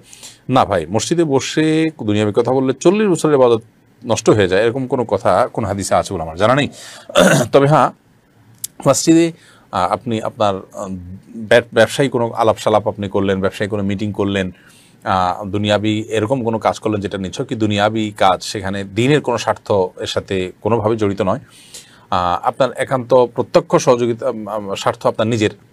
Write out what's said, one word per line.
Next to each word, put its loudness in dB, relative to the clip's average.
না 4
ভাই, 0
মসজিদে -2
বসে 0
দুনিয়াবি 0
কথা 2
বললে 0
চল্লিশ 2
বছরের 2
ইবাদত 4
নষ্ট 0
হয়ে 6
যায়, 2
এরকম -2
কোনো -2
কথা 0
কোনো -4
হাদিসে -2
আছে 0
বলে -6
আমার -12
জানা 2
নেই। 0
<clears throat> 2
তবে 6
হ্যাঁ, 4
মসজিদে, 4
আহ, 0
আপনি -4
আপনার, -2
আহ, -12
ব্যব-, 2
ব্যবসায়ী 2
কোনো -2
আলাপ 2
সালাপ 0
আপনি -6
করলেন, 0
ব্যবসায়ী -4
কোনো -4
মিটিং -4
করলেন, -2
আহ, -2
দুনিয়াবি 0
এরকম -2
কোনো -2
কাজ -2
করলেন -4
যেটা -6
নিছকই -8
দুনিয়াবি 0
কাজ, 2
সেখানে -8
দ্বীনের 0
কোনো -2
স্বার্থ -4
এর -2
সাথে -4
কোনোভাবে 0
জড়িত -2
নয়, -2
আহ, -2
আপনার 0
একান্ত 0
প্রত্যক্ষ -2
সহযোগিতা, 0
উম, -8
উম, -6
স্বার্থ -2
আপনার -2
নিজের, 0